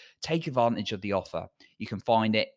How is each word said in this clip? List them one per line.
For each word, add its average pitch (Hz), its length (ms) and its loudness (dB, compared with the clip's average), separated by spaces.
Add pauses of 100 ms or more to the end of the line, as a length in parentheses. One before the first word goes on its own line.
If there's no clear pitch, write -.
(220)
take 165 240 -2
advantage 117 460 0
of 98 100 -6
the 101 100 -2
offer. 87 340 -4 (320)
You 110 80 -8
can 101 140 -6
find 110 340 4
it 107 220 2